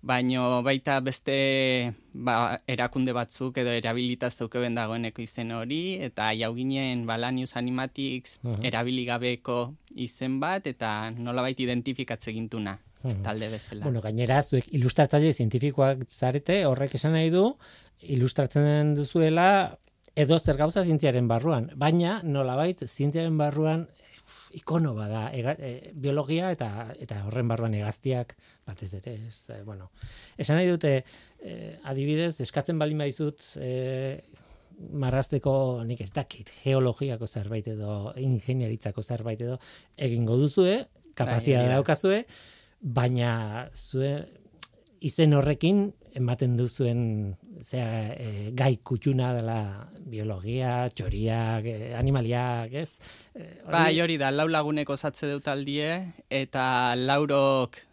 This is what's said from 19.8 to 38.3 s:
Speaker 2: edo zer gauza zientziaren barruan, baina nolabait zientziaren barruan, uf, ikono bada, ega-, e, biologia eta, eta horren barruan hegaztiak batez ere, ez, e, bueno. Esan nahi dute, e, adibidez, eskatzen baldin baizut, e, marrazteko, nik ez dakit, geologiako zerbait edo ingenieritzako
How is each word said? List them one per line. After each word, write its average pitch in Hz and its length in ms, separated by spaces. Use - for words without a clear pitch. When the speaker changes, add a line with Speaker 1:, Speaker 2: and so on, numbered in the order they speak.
Speaker 2:
edo 151 240
zer 143 180
gauza 165 260
zientziaren 135 440
barruan, 120 480
baina 170 480
nolabait 143 640
zientziaren 156 520
barruan, 156 500
uf, - 300
ikono 156 400
bada, 107 400
ega-, 131 260
e, 127 360
biologia 147 560
eta, 113 480
eta 104 260
horren 117 220
barruan 113 260
hegaztiak 113 640
batez 95 280
ere, 107 220
ez, - 220
e, 107 140
bueno. 98 260
Esan 151 200
nahi 180 100
dute, 156 360
e, 110 400
adibidez, 151 580
eskatzen 151 360
baldin 151 220
baizut, 143 420
e, 131 640
marrazteko, 131 960
nik 117 160
ez 98 100
dakit, - 380
geologiako 127 640
zerbait 104 400
edo 104 480
ingenieritzako 123 840